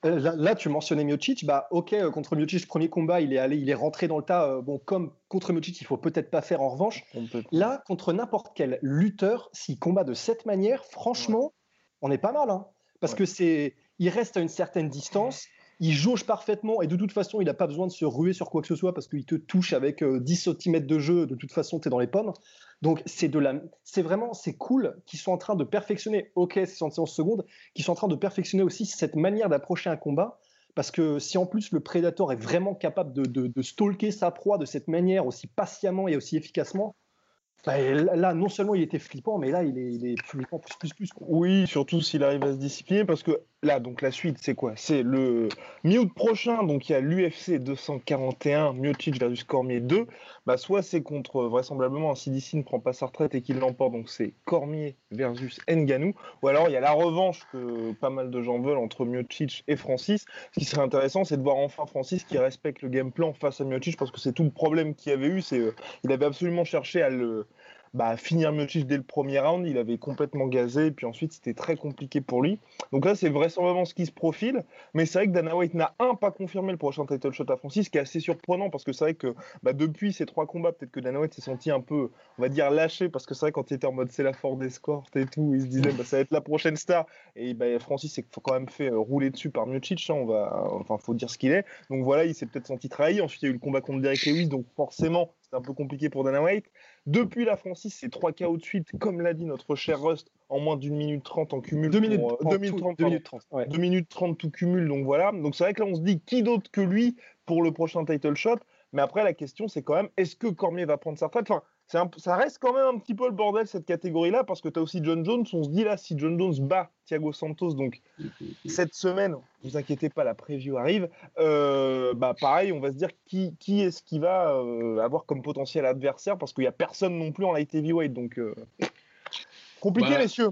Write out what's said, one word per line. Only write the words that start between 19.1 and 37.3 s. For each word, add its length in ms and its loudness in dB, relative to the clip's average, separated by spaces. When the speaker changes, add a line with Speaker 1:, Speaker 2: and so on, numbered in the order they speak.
Speaker 1:
te 80 -4
touche 400 0
avec, 300 0
euh, 160 2
dix 160 0
centimètres 500 0
de 140 2
jeu, 260 2
de 80 -4
toute 180 -10
façon, 280 -2
t'es 100 -2
dans 80 2
les 80 2
pommes. 280 -2
Donc, 240 2
c'est 220 0
de 100 0
la, 160 2
c'est 200 0
vraiment, 320 -2
c'est 220 -6
cool 380 0
qu'ils 100 -14
soient 160 -2
en 60 -2
train 160 -2
de 80 0
perfectionner, 720 -2
ok, 180 2
c'est 140 2
soixante 300 -6
et 40 0
onze 100 -2
secondes, 340 0
qu'ils 100 -6
sont 100 0
en 20 2
train 120 -2
de 80 2
perfectionner 460 0
aussi 240 0
cette 300 -4
manière 340 2
d'approcher 400 0
un 80 -2
combat, 420 -2
parce 160 -2
que 260 2
si 220 -2
en 80 2
plus 240 -4
le 80 2
Predator 520 0
est 80 -2
vraiment 360 0
capable 380 -2
de, 100 0
de, 240 0
de 160 -4
stalker 480 0
sa 180 0
proie 300 0
de 60 -2
cette 220 -6
manière 380 2
aussi 220 -6
patiemment 600 -2
et 80 2
aussi 220 -2
efficacement, 580 -4